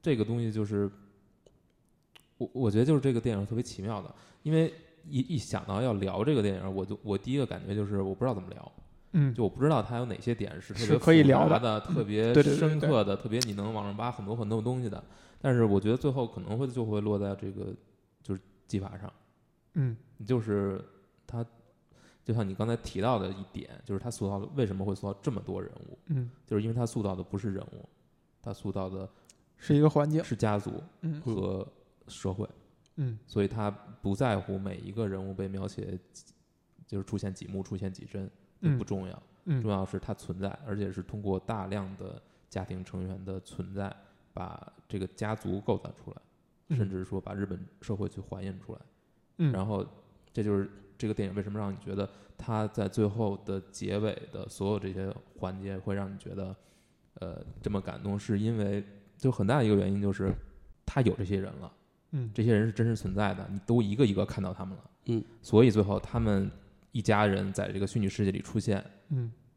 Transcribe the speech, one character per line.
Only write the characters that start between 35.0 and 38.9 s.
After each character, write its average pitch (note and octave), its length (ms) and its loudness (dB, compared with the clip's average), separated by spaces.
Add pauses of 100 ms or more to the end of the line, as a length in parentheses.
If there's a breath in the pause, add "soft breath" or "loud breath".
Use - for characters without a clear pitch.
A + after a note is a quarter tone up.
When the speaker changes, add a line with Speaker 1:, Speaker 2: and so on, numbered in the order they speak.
Speaker 1:
人 F#2+ 160 -4
物 G2 80 -6
被 F#2+ 160 -4
描 G2 180 -6
写， F#2 320 -8 (880)
就 G2 120 -6
是 G2 60 -4
出 G#2 120 -4
现 G2 160 -4
几 - 140 -12
幕、 F#2+ 160 -6
出 G2+ 140 -8
现 F#2+ 160 -4
几 - 120 -14
帧， F#2+ 240 -8 (320)
Speaker 2:
嗯。 D3+ 160 2
Speaker 1:
不 A#2+ 80 -2
重 F#2+ 220 -4